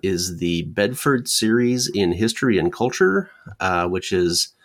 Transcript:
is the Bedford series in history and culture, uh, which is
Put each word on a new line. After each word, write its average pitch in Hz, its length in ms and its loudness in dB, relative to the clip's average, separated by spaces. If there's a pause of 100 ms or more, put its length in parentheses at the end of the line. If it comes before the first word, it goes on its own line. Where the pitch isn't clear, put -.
is 92 340 -2
the 85 260 0
Bedford 123 640 -2
series 120 600 2
in 95 240 0
history 110 480 0
and 85 120 0
culture, 190 600 0 (280)
uh, 87 280 0
which 92 260 -4
is 87 360 2 (160)